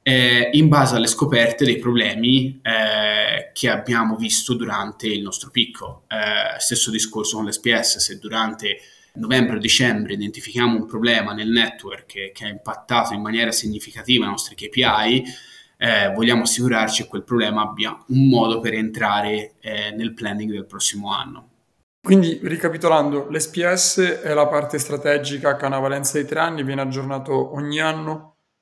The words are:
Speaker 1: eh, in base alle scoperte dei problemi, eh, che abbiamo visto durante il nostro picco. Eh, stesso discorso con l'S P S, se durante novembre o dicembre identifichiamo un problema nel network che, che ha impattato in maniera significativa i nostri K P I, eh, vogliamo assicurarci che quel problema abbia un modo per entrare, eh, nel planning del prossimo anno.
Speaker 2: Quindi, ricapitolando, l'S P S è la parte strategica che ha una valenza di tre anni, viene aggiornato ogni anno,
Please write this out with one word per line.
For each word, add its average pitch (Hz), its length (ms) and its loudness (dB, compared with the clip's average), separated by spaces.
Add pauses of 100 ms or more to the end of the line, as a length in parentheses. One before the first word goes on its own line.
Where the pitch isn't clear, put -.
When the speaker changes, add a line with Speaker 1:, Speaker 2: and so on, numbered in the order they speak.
Speaker 1:
eh, 123 520 4
in 156 160 8
base 131 260 6
alle 113 120 2
scoperte - 580 2
dei 120 140 2
problemi, 120 840 0
eh, 107 880 0
che - 180 -2
abbiamo 110 460 0
visto 113 380 -2
durante 104 540 -4
il 104 140 -2
nostro 101 280 -10
picco. - 580 -4
Eh, 107 520 -2
stesso - 300 0
discorso 110 460 -4
con 107 120 -4
l'S 98 120 -6
P 117 180 2
S, 113 200 0
se 101 200 -2
durante 107 600 -4 (400)
novembre 117 380 2
o 107 40 -4
dicembre 107 540 2
identifichiamo 107 640 -2
un 110 80 -4
problema 110 480 0
nel 107 160 -4
network 110 560 -2
che, 98 280 -12
che 107 120 -14
ha 104 40 -8
impattato 104 680 -4
in 104 60 -6
maniera 110 300 0
significativa 107 760 -2
i 101 40 -4
nostri - 260 -6
K 104 140 -12
P - 80 -14
I, 117 460 2 (560)
eh, 104 340 2
vogliamo 117 300 2
assicurarci 113 600 0
che - 60 -14
quel 98 140 -10
problema 107 400 0
abbia - 340 -4 (100)
un 135 220 6
modo 113 300 4
per 113 140 -2
entrare, 107 840 -2
eh, 107 320 -8
nel 110 220 -6
planning 107 380 -6
del 98 140 -10
prossimo 101 460 -4
anno. - 380 -8 (520)
Speaker 2:
Quindi, 180 420 4
ricapitolando, 160 840 2
l'S 156 180 -4
P 175 260 0
S - 260 0
è 160 340 0
la 147 140 4
parte 147 300 -2
strategica 143 800 0
che 143 100 -4
ha - 20 -2
una 135 120 -2
valenza 139 380 -2
di 143 80 0
tre 151 140 -4
anni, 160 240 0
viene 135 180 -2
aggiornato 135 720 -4
ogni 147 240 -4
anno, 156 560 -4 (260)